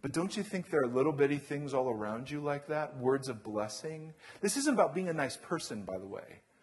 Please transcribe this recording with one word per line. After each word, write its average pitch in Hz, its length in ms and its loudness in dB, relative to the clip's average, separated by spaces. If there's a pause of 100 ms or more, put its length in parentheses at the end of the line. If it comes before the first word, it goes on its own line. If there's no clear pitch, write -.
But 135 100 -2
don't 185 240 0
you 202 60 -2
think 190 260 -4
there 151 120 4
are 123 80 4
little 131 240 4
bitty 143 260 4
things 143 340 -4
all 131 160 2
around 110 400 -2
you 147 120 -4
like 143 260 -2
that? 151 300 -4
Words 131 320 2
of 110 160 -6
blessing? 156 680 -4 (280)
This 202 160 2
isn't 277 180 4
about 165 200 6
being 185 140 0
a 165 40 0
nice 143 240 0
person, 113 480 -6
by 92 120 -6
the 95 100 -8
way, - 340 -12 (220)